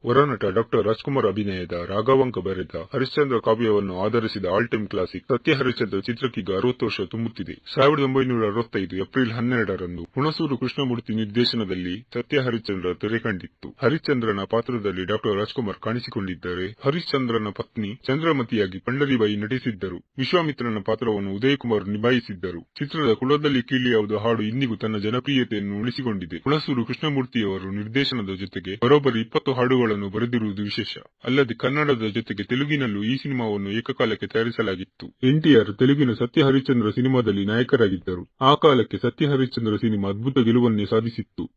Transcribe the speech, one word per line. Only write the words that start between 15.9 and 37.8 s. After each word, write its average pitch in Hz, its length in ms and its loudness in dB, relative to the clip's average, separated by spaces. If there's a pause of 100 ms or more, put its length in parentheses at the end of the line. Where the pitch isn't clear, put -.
ಹರಿಶ್ಚಂದ್ರನ 131 720 -2
ಪತ್ನಿ 107 400 -6 (100)
ಚಂದ್ರಮತಿಯಾಗಿ 123 760 0
ಪಂಡರಿಬಾಯಿ 123 580 0
ನಟಿಸಿದ್ದರು. 104 640 -6 (200)
ವಿಶ್ವಾಮಿತ್ರನ 127 680 -2
ಪಾತ್ರವನ್ನು 107 480 -2
ಉದಯಕುಮಾರ್ 113 540 0
ನಿಭಾಯಿಸಿದ್ದರು. 104 760 -2 (120)
ಚಿತ್ರದ 143 380 0
ಕುಳದಲ್ಲಿ 139 500 2
ಕೀಲಿಯಾವುದು 113 560 2
ಹಾಡು 110 240 0
ಇಂದಿಗೂ 113 340 -2
ತನ್ನ 110 200 -4
ಜನಪ್ರಿಯತೆಯನ್ನು 107 840 0
ಉಳಿಸಿಕೊಂಡಿದೆ. 110 560 -4
ಹುಣಸೂರು 135 480 0
ಕೃಷ್ಣಮೂರ್ತಿಯವರು 117 840 -2
ನಿರ್ದೇಶನದ 110 640 -2
ಜೊತೆಗೆ 95 420 -8
ಬರೋಬ್ಬರಿ 131 440 4
ಇಪ್ಪತ್ತು 135 320 -2
ಹಾಡುಗಳನ್ನು 123 400 2 (180)
ಬರೆದಿರುವುದು 110 520 -2
ವಿಶೇಷ. 104 300 -6 (320)
ಅಲ್ಲದೆ 127 300 2
ಕನ್ನಡದ 139 520 0
ಜೊತೆಗೆ 104 360 -4
ತೆಲುಗಿನಲ್ಲೂ 127 600 -2
ಈ 120 140 0
ಸಿನಿಮಾವನ್ನು 110 540 -4
ಏಕಕಾಲಕ್ಕೆ 113 560 -2
ತಯಾರಿಸಲಾಗಿತ್ತು. 110 800 -2 (160)
ಎನ್ 147 200 4
ಟಿ 151 140 8
ಆರ್ 104 220 4
ತೆಲುಗಿನ 135 340 4
ಸತ್ಯ 120 320 2
ಹರಿಶ್ಚಂದ್ರ 131 460 4
ಸಿನಿಮಾದಲ್ಲಿ 117 560 2
ನಾಯಕರಾಗಿದ್ದರು. 101 760 2 (180)